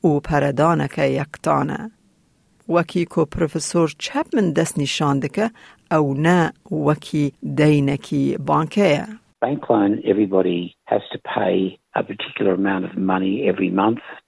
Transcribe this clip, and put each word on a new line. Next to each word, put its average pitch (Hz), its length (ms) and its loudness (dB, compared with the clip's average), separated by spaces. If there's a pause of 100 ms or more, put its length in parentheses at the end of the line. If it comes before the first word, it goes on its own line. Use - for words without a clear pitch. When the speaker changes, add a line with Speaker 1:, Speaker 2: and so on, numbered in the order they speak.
Speaker 1:
و 147 160 2
پردانک 143 800 0
یکتانه. 143 920 -2 (800)
وکی 170 360 0
که 165 280 0
پروفسور 165 640 -2
چپمن 247 540 -2
دست 160 260 -2
نشانده 143 500 0
که 214 220 -2 (420)
او 147 220 2
نه 165 380 2 (340)
وکی 147 460 0 (240)
دینکی 139 800 2 (100)
بانکه. 151 580 2 (400)
Speaker 2:
Bank 135 260 -4
loan, 104 220 4 (200)
everybody 92 640 0 (180)
has 107 100 0 (100)
to 95 60 -8 (160)
pay 95 440 0 (180)
a 101 60 -2
particular 101 500 -4
amount 95 320 -2
of - 120 -10
money 95 380 0 (140)
every 92 220 0
month, 101 340 0 (240)